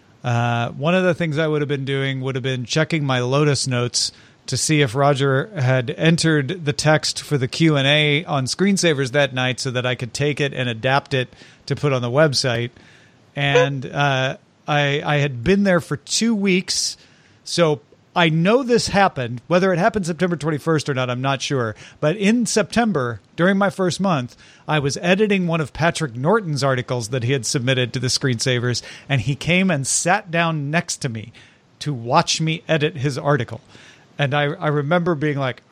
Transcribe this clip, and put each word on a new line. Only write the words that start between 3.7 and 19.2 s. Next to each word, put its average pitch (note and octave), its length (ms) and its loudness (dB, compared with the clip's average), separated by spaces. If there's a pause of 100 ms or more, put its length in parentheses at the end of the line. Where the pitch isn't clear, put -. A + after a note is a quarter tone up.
to C3 100 -4
see D3+ 240 2
if B2 140 0
Roger C#3 600 2
had B2+ 340 2
entered D#3 760 2
the C#3+ 60 0
text - 500 0
for - 160 -2
the B2 100 -2
Q D#3+ 280 2
and C3+ 100 2
A D3 400 2
on C#3+ 200 -2
Screensavers E3+ 640 2
that C#3 220 2
night B2+ 240 -2
so C#3 140 -4
that B2 140 -2
I B2+ 100 0
could A#2 180 -8
take D3 260 -2
it C#3 120 -2
and B2+ 160 -4
adapt B2+ 460 0
it B2+ 140 -2 (380)
to C#3+ 80 -4
put D3 180 0
on B2+ 100 0
the A#2+ 80 -2
website. B2 600 2 (680)
And, C#3 500 2
uh, C3+ 500 0 (320)
I, D3 360 0
I D3+ 120 0
had C#3 260 -2
been G3 220 2
there F3+ 160 4
for - 160 -4
two - 380 -2
weeks, G3 640 0 (480)
so D#3 360 0 (360)
I F3 120 4
know F3+ 340 4
this A#3 260 2
happened. C3 600 0